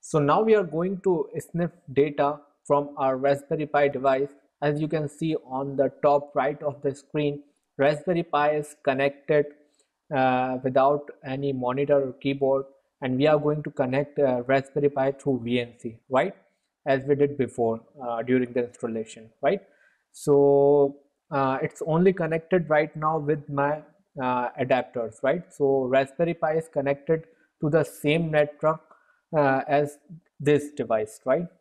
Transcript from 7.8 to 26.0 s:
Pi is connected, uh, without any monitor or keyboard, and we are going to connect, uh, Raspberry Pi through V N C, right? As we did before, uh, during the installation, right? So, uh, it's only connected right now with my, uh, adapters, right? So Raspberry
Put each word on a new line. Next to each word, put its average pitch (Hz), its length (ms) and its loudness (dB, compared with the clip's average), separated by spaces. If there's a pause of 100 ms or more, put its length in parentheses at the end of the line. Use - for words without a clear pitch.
Pi 147 320 0
is 147 280 -6
connected, 143 640 0 (680)
uh, 127 480 0
without 135 460 2 (160)
any 139 280 -4
monitor 135 560 0
or 123 40 -12
keyboard, 135 520 -2 (360)
and 127 160 -2
we 139 80 2
are 151 140 4
going 147 240 -2
to 147 80 -10
connect, 139 480 -4
uh, 127 240 2
Raspberry 135 460 0
Pi 139 240 -2
through 135 300 -4
V 120 180 -2
N 117 180 -10
C, 113 180 -14 (120)
right? 139 260 0 (500)
As 135 220 0
we 143 80 2
did 143 220 0
before, 113 440 -2 (220)
uh, 117 180 -6
during 123 320 0
the 123 120 -2
installation, 113 640 -10 (120)
right? 180 200 0 (500)
So, 143 880 4 (340)
uh, 135 300 -2
it's 156 240 -8
only 170 260 2
connected 165 580 -2
right 156 260 2
now 156 220 -2
with 147 320 -2
my, 143 320 -2 (400)
uh, 123 280 -2 (100)
adapters, 127 640 -2
right? 175 200 0 (100)
So 135 320 2
Raspberry 135 480 0